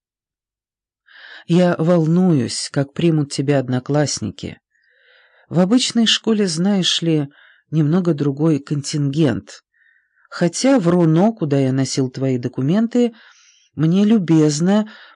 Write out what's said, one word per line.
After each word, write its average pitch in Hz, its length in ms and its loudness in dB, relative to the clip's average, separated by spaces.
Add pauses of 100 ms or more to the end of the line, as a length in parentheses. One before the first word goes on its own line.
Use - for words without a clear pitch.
(1500)
"Я 175 320 4
волнуюсь, 160 960 0
как 139 200 -4
примут 156 400 0
тебя 143 260 0
одноклассники. 127 1000 -4 (880)
В 135 100 -2
обычной 226 480 2
школе, 214 400 0
знаешь 175 560 -2
ли, 156 260 0 (420)
немного 160 440 0
другой 143 460 0
контингент. 143 1000 -4 (680)
Хотя 247 500 0
в 170 80 0
руно, 175 460 2
куда 143 260 -2
я 131 140 0
носил 135 360 -2
твои 131 300 -4
документы, 214 760 -2 (600)
мне 170 300 0
любезно 175 840 2 (280)